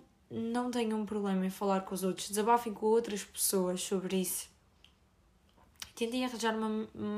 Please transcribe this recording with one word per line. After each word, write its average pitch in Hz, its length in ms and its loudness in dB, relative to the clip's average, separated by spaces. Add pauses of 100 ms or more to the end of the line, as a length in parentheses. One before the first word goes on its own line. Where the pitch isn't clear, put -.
(300)
não 233 420 -2
tenham 220 300 0
um 208 40 -2
problema 196 400 0
em 190 40 0
falar 190 320 0
com 190 120 -8
os 185 120 -2
outros, 185 240 -2
desabafem 220 440 2
com 202 120 -4
outras 214 360 4
pessoas 185 600 0
sobre 185 340 0
isso. - 340 -2 (1400)
Tentem 233 300 0
arranjar 226 320 0
uma, 220 320 0 (300)